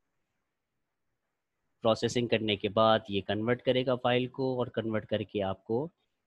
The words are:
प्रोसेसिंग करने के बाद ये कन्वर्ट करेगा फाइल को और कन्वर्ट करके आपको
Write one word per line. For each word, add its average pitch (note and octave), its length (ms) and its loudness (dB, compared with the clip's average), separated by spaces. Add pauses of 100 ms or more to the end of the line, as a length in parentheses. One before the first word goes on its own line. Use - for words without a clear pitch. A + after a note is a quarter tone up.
(1800)
प्रोसेसिंग A#2 460 2
करने G#2+ 260 0
के G2+ 140 -4
बाद A2 400 4
ये G2 120 -2
कन्वर्ट A2 400 -2
करेगा B2+ 340 0
फाइल B2 320 0
को C3 320 -4
और A#2 100 -2
कन्वर्ट A2 360 -4
करके G#2 340 -4
आपको A2 520 -4 (360)